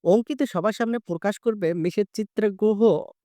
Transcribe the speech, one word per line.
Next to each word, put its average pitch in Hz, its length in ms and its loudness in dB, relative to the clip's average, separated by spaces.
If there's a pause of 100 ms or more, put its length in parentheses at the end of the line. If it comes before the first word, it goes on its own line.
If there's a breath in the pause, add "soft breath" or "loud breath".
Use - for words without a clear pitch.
অঙ্কিত 220 380 2
সবার 202 320 -2
সামনে 233 240 -4
প্রকাশ 190 400 -4
করবে 208 360 -2
মিশের 175 400 -2
চিত্রে 214 360 -4
গ্রহ 208 300 0 (440)